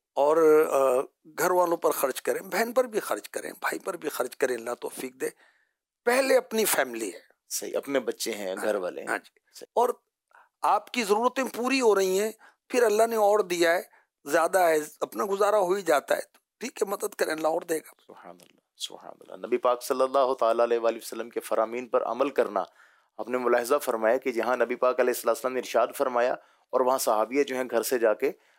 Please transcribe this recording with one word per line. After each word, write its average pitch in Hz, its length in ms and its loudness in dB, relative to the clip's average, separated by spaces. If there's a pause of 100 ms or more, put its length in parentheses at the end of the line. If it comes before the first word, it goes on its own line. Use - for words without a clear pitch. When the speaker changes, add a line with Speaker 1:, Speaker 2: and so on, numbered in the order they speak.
Speaker 1:
اور، 156 580 6
آ، 135 340 4 (360)
گھر 175 140 2
والوں 175 260 2
پر 160 140 0
خرچ - 300 -2
کریں، 135 200 -2
بہن 196 320 -4
پر 254 100 2
بھی 220 160 -6
خرچ - 300 -6
کریں، - 220 -10 (100)
بھائی - 180 -4
پر 185 180 -8
بھی 156 120 -8
خرچ - 280 -6
کریں، 127 180 -2
اللہ 117 240 -8
توفیق 135 340 -12
دے۔ 117 160 -8 (760)
پہلے 262 320 4
اپنی 220 280 -2
فیملی 117 480 -2
ہے۔ - 60 -18 (300)
Speaker 2:
صحیح، - 280 -6
اپنے 135 220 -2
بچے 113 320 -6
ہیں، 101 300 -8
گھر 104 140 0
والے 87 260 -6
ہیں۔ - 60 -14
Speaker 1:
ہاں 110 100 -4
جی۔ - 220 -20 (140)
Speaker 2:
صحیح۔ - 220 -20
Speaker 1:
اور 240 140 2 (720)
آپ 175 300 0
کی 240 120 -2
ضرورتیں 233 400 0 (120)
پوری 254 260 0
ہو 214 140 4
رہی 190 240 2
ہیں، 220 120 -2 (360)
پھر 247 160 2
اللہ 220 240 4
نے 233 80 -4
اور 208 240 4
دیا 170 340 2
ہے، 180 80 0 (440)
زیادہ 165 340 2
ہے، 165 180 4 (220)
اپنا 208 320 -4
گزارا 202 260 2
ہو 185 160 2
ہی 202 80 -2
جاتا 160 340 2
ہے، - 60 -2
تو - 180 -16 (180)
ٹھیک - 240 -8
ہے، 202 60 -2
مدد 202 280 -6
کریں، 175 180 0
اللہ 156 140 -2
اور 165 140 -2
دے 170 160 -4
گا۔ - 140 -14 (160)
Speaker 2:
سبحان 90 340 -20
اللہ، - 200 -20 (160)
سبحان - 420 -14
اللہ۔ 92 280 -14
نبی 123 100 0
پاک 123 260 0
صلی 127 180 -2
اللہ 131 380 2
تعالیٰ 117 260 2
علیہ 117 140 2
وآلہ 113 180 0
وسلم 113 320 -12
کے 117 100 -10
فرامین 117 480 -4
پر 123 180 0
عمل 131 240 -2
کرنا، 104 340 0 (540)
آپ 107 120 -10
نے 127 80 -2
ملاحظہ 120 440 2
فرمایا 113 360 0
کہ 131 140 -4
جہاں 117 260 0
نبی 120 180 0
پاک 127 240 0
علیہ 123 160 2
الصلوۃ - 140 -4
والسلام 127 240 -2
نے 127 60 -4
ارشاد 120 360 0
فرمایا 127 380 0 (360)
اور 127 120 2
وہاں 131 160 2
صحابیہ 120 460 0
جو 131 120 -8
ہیں 127 160 -2
گھر 117 100 2
سے 123 180 0
جا 110 140 4
کے 135 180 -2 (280)